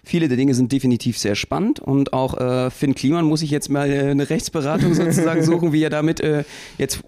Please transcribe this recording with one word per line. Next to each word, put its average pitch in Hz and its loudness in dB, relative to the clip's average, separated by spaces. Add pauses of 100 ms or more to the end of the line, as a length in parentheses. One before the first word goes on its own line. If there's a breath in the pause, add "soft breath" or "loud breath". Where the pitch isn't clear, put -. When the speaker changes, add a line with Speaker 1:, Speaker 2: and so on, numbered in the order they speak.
Speaker 1:
Viele 165 0
der 127 0
Dinge 135 2
sind 123 2
definitiv 123 0
sehr 104 -2
spannend. 190 -2
Und 139 0
auch, 131 -2
äh, 127 0
Finn 135 0
Kliman 160 2
muss 156 2
sich 156 -4
jetzt 147 -2
mal, 143 0
äh, 139 0
eine 143 0
Rechtsberatung 156 0
sozusagen 165 2
Speaker 2:
<laughs> - -
Speaker 1:
suchen, 165 2
wie 156 2
er 156 0
damit, 151 0
äh, 151 0 (320 loud breath)
jetzt - -4